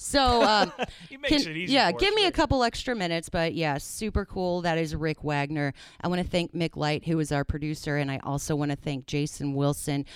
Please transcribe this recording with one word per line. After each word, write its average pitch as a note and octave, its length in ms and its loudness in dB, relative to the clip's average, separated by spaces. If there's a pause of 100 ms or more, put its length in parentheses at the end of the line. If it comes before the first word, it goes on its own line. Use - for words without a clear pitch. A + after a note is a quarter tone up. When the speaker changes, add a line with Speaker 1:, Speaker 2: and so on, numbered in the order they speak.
Speaker 1:
So, B3 420 4
um, G#3 340 4
Speaker 2:
<laughs> - 320 -8
He C4+ 80 -18
makes C#4+ 280 2
Speaker 1:
can, E3 80 -6
Speaker 2:
it D#3 60 -6
easy F#3 160 0
Speaker 1:
yeah, A3+ 180 6
Speaker 2:
for G#3+ 60 -2
Speaker 1:
give G4 100 4
Speaker 2:
us, G#4 80 2
Speaker 1:
me G#4+ 60 4
a - 20 4
Speaker 2:
right? F4 100 2
Speaker 1:
couple C#4 300 2
extra A#3 320 -2
minutes, E3+ 320 -2
but E3 260 0
yeah, D3 240 0
super G#3 460 -4
cool. F3+ 380 -2
That E3 160 2
is D#3+ 180 -2
Rick D#3 260 -4
Wagner. C#3+ 520 0 (260)
I E3+ 80 -2
wanna F3+ 160 0
thank F3 320 0
Mick E3 200 -2
Light, D3+ 280 -2
who D#3+ 160 0
is D3 100 -2
our C#3+ 140 0
producer, D3+ 400 -6
and C#3+ 260 -2
I C3+ 120 -4
also C#3+ 340 -2
wanna D3 200 -2
thank C#3 300 -6
Jason C#3+ 460 -4
Wilson, C#3+ 640 0